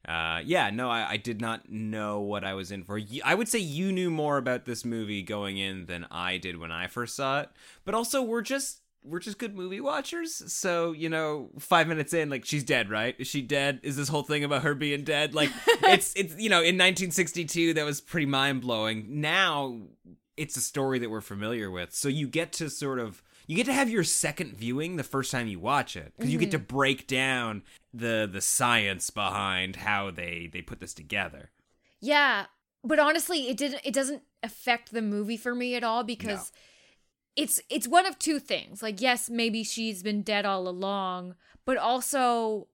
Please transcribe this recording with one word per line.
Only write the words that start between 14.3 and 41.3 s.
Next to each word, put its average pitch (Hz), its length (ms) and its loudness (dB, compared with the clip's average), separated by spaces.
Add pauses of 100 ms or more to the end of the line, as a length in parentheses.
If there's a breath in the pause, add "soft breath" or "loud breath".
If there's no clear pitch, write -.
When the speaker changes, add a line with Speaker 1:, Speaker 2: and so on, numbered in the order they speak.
Speaker 1:
about 143 200 2
her 147 100 4
being 143 300 -2
dead? 151 300 2
Like, 151 140 4 (100)
Speaker 2:
<laughs> - 80 0 (180)
Speaker 1:
it's, 370 320 8
it's, 165 220 -2
you 214 120 2
know, 175 100 8
in 170 160 6
nineteen 185 340 4
sixty-two, 170 640 2
that 156 140 2
was 147 160 -4
pretty 156 240 0
mind-blowing. 120 800 0 (160)
Now, 151 560 0 (580)
it's 151 220 -6
a - 20 -2
story 135 380 0
that 120 100 -2
we're 107 140 -4
familiar 104 480 -4
with. 90 240 -6
So 139 160 0
you 143 180 -2
get 165 260 -2
to 160 140 -4
sort 135 300 -4
of, 110 240 -6 (240 soft breath)
you 156 100 -4
get 233 100 4
to 277 60 2
have 262 160 4
your 214 160 2
second 147 500 0
viewing 131 420 -4
the 143 60 -4
first 135 300 -2
time 123 140 -2
you 92 140 -6
watch 123 360 0
it, 78 240 -12
'cause 120 80 0
you 151 100 2
get 170 120 2
to 160 80 0
Speaker 2:
Mm-hmm. 120 180 -6
Speaker 1:
break 135 300 4
down 127 560 0 (340 loud breath)
the, 113 360 0
the 95 80 -6
science 107 680 2
behind 95 680 -2
how 101 340 0
they, 85 420 -8
they 90 100 -8
put - 180 -14
this - 140 -12
together. 82 560 -6 (500)
Speaker 2:
Yeah, 262 460 4 (360)
but 294 160 4
honestly, 302 500 4
it 247 80 -2
didn't, 277 280 -2
it 254 100 -2
doesn't 269 280 0 (200)
affect 233 500 -2
the 226 100 -2
movie 208 340 -2
for 247 180 -4
me 247 220 -2
at 240 80 -2
all 226 180 2
because 208 500 -6
Speaker 1:
No. - 60 -20 (840 soft breath)
Speaker 2:
it's, - 160 2 (100)
it's 262 160 0
one 349 200 6
of 359 120 -4
two 302 220 0
things. - 420 -6
Like, 214 180 -4
yes, 247 300 2
maybe 226 320 0
she's 220 400 -4
been 208 200 0
dead 202 220 0
all 190 220 0
along, 180 680 -4 (300 soft breath)